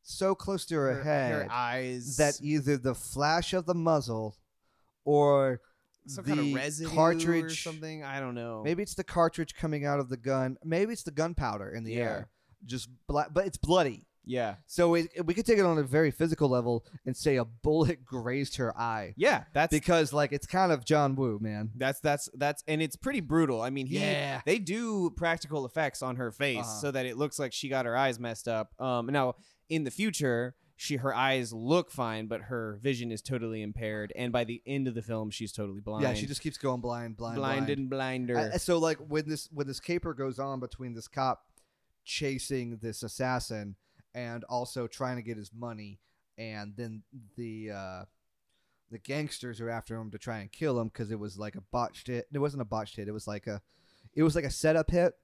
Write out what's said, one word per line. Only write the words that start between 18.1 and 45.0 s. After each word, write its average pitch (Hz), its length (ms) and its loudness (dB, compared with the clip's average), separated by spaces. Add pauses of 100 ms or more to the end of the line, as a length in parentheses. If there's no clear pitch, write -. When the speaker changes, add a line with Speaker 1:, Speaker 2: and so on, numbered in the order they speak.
Speaker 1:
her 120 220 -2
eye. 110 400 -2
Speaker 2:
Yeah, 202 260 4 (100)
that's 156 180 4
Speaker 1:
Because, 156 420 4
like, 147 180 2
it's 143 160 -4
kind 185 240 4
of 127 140 2
John 143 300 4
Woo, 120 260 0
man. 107 340 -4
Speaker 2:
That's, 131 240 0
that's, 143 340 0
that's, 143 320 -2
and 156 160 0
it's 160 140 -2
pretty 269 240 -2
brutal. 143 420 4
I 123 80 -2
mean, 135 180 -2
he, 151 120 0
Speaker 1:
Yeah. 143 460 0
Speaker 2:
they 196 140 4
do 202 520 0
practical 156 540 -2
effects 147 360 -2
on 127 140 -4
her 120 160 -4
face 131 280 0
Speaker 1:
Uh-huh. 110 220 -6
Speaker 2:
so 143 100 0
that 131 140 -2
it 120 120 -6
looks 143 200 -2
like 135 140 -4
she - 160 -6
got 131 180 0
her 117 120 2
eyes 131 200 2
messed 117 300 -6
up. 110 340 -2
Um, 123 260 0
now 135 280 2 (320)
in 160 160 0
the 127 80 -2
future, 131 640 0 (220)
she, - 200 -4
her 127 160 0
eyes 127 380 2
look 135 400 2
fine, 113 360 -4
but 104 160 -6
her 110 380 -6
vision 120 300 -2
is 107 100 -6
totally 113 400 -4
impaired. 107 540 -6
And 123 160 -2
by 120 140 2
the 117 200 -8
end 135 220 -2
of 117 80 -2
the 113 60 -2
film, 110 300 -4
she's 110 200 -8
totally 101 300 -6
blind. 107 220 -2
Speaker 1:
Yeah, 127 100 2
she 107 140 -2
just 139 140 -6
keeps 151 160 -6
going 127 220 0
blind, 120 380 -6
blind, 117 180 -6
Speaker 2:
Blind 135 300 0
Speaker 1:
blind. 139 140 0
Speaker 2:
and 131 100 -4
blinder. 131 480 -2
Speaker 1:
Uh, 180 200 0
so, 175 200 2
like, 160 220 2
when 151 280 -2
this, 151 240 -6
when 143 160 -4
this 131 140 -8
caper - 320 -4
goes 131 260 -4
on 135 220 -4
between 123 320 -10
this 113 160 -12
cop 131 360 -2 (600)
chasing 127 760 -4
this 113 220 -6
assassin 113 720 -4 (380)
and 117 320 -8
also 123 420 -4
trying 127 280 -4